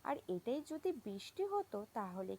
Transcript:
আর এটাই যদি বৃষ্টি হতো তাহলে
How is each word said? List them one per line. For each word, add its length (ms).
আর 120
এটাই 400
যদি 220
বৃষ্টি 440
হতো 320
তাহলে 460